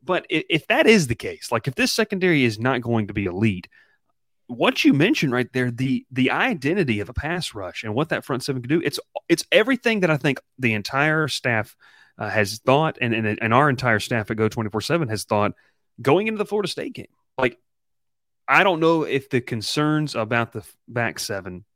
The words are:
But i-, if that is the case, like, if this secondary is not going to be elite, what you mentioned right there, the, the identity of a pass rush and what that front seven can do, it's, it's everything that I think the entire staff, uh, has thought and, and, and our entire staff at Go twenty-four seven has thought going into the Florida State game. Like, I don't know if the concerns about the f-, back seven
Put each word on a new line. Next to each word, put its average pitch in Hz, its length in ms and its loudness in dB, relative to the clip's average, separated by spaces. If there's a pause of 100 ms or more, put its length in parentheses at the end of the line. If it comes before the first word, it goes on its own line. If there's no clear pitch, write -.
But 180 280 -4
i-, 156 180 0
if - 180 0
that 277 180 2
is 214 220 6
the 117 80 -2
case, - 360 -10
like, 117 160 -2
if 131 60 -4
this 254 180 0
secondary 180 520 2
is 110 160 0
not 123 220 0
going 113 260 0
to 104 60 -10
be 101 120 -2
elite, 92 420 0 (800)
what 233 400 0
you 294 80 6
mentioned 151 400 2
right 123 180 0
there, 123 200 -2
the, 127 400 -2
the 127 180 0
identity 147 720 0
of 98 100 -8
a 127 40 -16
pass 160 420 -6
rush 92 280 -12
and 107 120 -6
what 151 140 -2
that 113 140 -4
front 131 200 -6
seven 131 180 -4
can 120 80 -12
do, 165 160 2
it's, - 140 -4 (280)
it's 170 240 2
everything 220 500 2
that 175 100 2
I 151 60 2
think 135 220 0 (200)
the 120 140 0
entire 151 540 0
staff, 117 480 -2 (440)
uh, 107 100 -6
has 107 300 0
thought 147 420 2
and, 117 140 0
and, 107 260 -2
and 110 100 0
our 135 160 6
entire 120 320 2
staff 110 300 -4
at 113 80 -2
Go 110 100 2
twenty-four 107 340 -4
seven 156 280 -2
has 107 140 -6
thought 104 300 0 (460)
going 156 280 2
into 220 100 -4
the 202 80 -4
Florida 202 240 -4
State - 240 -8
game. - 140 -14 (280)
Like, 127 220 -2 (880)
I 156 160 6
don't 180 160 2
know 160 240 4
if 131 280 -4
the 123 100 0
concerns 151 720 -2
about 117 400 -2
the 113 60 -10
f-, - 180 -20 (100)
back 117 300 -4
seven 95 480 -10 (100)